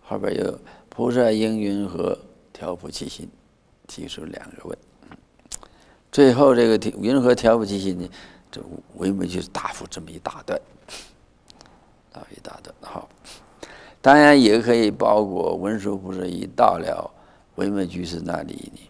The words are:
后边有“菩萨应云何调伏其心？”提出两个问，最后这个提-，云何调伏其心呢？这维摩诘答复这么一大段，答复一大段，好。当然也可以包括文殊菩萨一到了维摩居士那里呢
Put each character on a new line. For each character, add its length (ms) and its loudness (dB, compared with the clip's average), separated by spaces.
后 180 -10
边 160 -6
有 240 -6
“菩 240 -4
萨 180 2
应 300 -2
云 260 -4
何 320 -4
调 220 -10
伏 160 -14
其 180 -12
心？” 200 -16
提 220 -16
出 160 -14
两 280 -16
个 120 -20
问， 140 -12
最 220 6
后 220 6
这 120 4
个 120 4
提-， 100 -4
云 220 0
何 140 4
调 240 2
伏 60 -2
其 140 -6
心 200 -6
呢？ 100 -10
这 100 -16
维 140 -2
摩 140 -4
诘 260 -8
答 220 -8
复 180 -14
这 100 -14
么 100 -18
一 80 -18
大 260 -12
段， 160 -6
答 100 -20
复 140 -20
一 60 -20
大 220 -18
段， 180 -20
好。 280 -18
当 180 8
然 200 10
也 200 6
可 160 2
以 160 4
包 340 2
括 300 -4
文 240 -4
殊 180 -6
菩 160 -10
萨 120 -6
一 220 -8
到 200 4
了 340 -8
维 140 -4
摩 180 -4
居 180 -8
士 180 -10
那 200 -6
里 320 -14
呢 160 -20